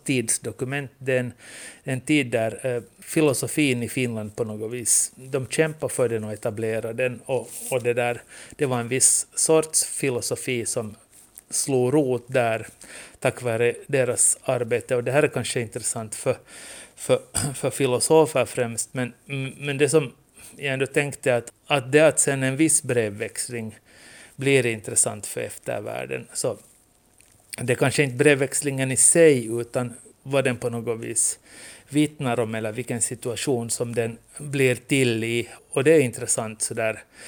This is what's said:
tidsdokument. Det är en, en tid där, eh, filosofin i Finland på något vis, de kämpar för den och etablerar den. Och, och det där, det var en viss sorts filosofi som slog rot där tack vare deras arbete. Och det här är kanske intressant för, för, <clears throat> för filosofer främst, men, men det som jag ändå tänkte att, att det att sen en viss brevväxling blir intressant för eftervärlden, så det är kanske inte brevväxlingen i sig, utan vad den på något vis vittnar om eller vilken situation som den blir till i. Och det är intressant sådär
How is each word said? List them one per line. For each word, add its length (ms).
tidsdokument. 920
Det 140
är 80
en, 120
en 180
tid 300
där, 360
eh, 160
filosofin 800
i 60
Finland 480
på 80
något 280
vis, 420
de 320
kämpar 420
för 200
den 160
och 80
etablerar 600
den. 340
Och, 220
och 120
det 120
där, 280
det 100
var 140
en 80
viss 460
sorts 500
filosofi 800
som 300
slog 440
rot 320
där 400
tack 240
vare 320
deras 560
arbete. 540
Och 80
det 80
här 100
är 60
kanske 320
intressant 540
för, 220
för, 240
<clears throat> 180
för 160
filosofer 720
främst, 500
men, 180
men 220
det 100
som 240
jag 160
ändå 140
tänkte 500
att, 160
att 260
det 80
att 200
sen 220
en 140
viss 260
brevväxling 960
blir 300
intressant 600
för 140
eftervärlden, 920
så 240
det 140
är 40
kanske 260
inte 140
brevväxlingen 720
i 60
sig, 500
utan 460
vad 220
den 120
på 140
något 300
vis 380
vittnar 520
om 140
eller 180
vilken 280
situation 720
som 240
den 240
blir 360
till 500
i. 240
Och 140
det 80
är 80
intressant 640
sådär 400